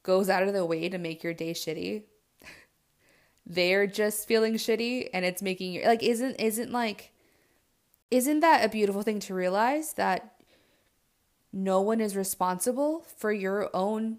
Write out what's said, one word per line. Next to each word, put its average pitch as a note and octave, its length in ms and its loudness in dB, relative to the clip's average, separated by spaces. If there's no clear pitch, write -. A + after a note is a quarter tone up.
goes F#3 260 4
out F#3 140 4
of G3 100 0
their F#3+ 120 0
way E3 220 -2
to F#3 120 -6
make E3 240 -6
your E3+ 100 -4
day E3 200 -6
shitty? F3+ 500 -6
<laughs> - 1000 -20
They're F#3 420 2
just G#3+ 400 -2
feeling A3 260 4
shitty A#3 580 -2
and F#3 140 -2
it's F3+ 160 -4
making F#3 320 -4
you, E3+ 100 -6
like, A#3 200 4
isn't, A#3+ 320 0
isn't, A3 360 -2
like, A3+ 400 -4
isn't C4+ 300 2
that D#4+ 220 8
a A3 60 4
beautiful G#3 320 0
thing G#3+ 200 -2
to G3 120 -8
realize, G#3 600 0
that G3 420 -2
no F#3+ 300 2
one A3 200 2
is G#3 140 -2
responsible A#3+ 880 -2
for G#3+ 140 -2
your G3 420 -2
own A3 460 -2